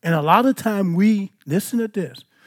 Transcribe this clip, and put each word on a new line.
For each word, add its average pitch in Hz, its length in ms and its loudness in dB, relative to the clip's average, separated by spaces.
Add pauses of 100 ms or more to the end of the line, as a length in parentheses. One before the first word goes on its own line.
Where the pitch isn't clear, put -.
And 170 100 0
a 156 80 0
lot 180 240 4
of 269 100 2
time 196 380 -2
we, 202 400 0 (120)
listen 190 340 -4
to 226 100 -4
this, 175 340 -10 (240)